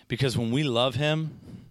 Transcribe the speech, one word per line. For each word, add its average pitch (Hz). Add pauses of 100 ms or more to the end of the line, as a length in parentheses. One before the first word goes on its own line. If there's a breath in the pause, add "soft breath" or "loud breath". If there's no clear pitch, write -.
Because 120
when 117
we 143
love 123
him, 151 (320 loud breath)